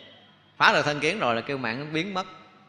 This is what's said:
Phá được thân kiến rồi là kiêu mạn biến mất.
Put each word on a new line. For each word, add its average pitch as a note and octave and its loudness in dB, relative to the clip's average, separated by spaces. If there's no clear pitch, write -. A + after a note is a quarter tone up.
Phá F#3 6
được D#3 4
thân D3 -2
kiến E3 0
rồi A#2+ 2
là A2+ -2
kiêu C#3 -6
mạn C3 -6
biến F3+ -4
mất. F#3 -4